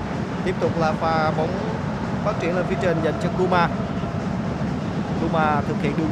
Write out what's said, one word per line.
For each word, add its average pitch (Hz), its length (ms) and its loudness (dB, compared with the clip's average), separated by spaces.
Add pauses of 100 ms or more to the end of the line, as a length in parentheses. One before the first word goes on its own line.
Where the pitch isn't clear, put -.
(460)
Tiếp 185 140 0
tục 165 200 2
là 156 120 2 (100)
pha 160 360 2
bóng 160 120 0 (760)
phát 208 140 0
triển 175 160 0
lên 180 140 0
phía 185 120 0
trên 165 220 2
dành 151 100 2 (100)
cho 175 140 2
Kuma. 180 300 4 (1500)
Kuma 160 340 2 (120)
thực 156 140 0
hiện 143 160 0
đường 156 140 2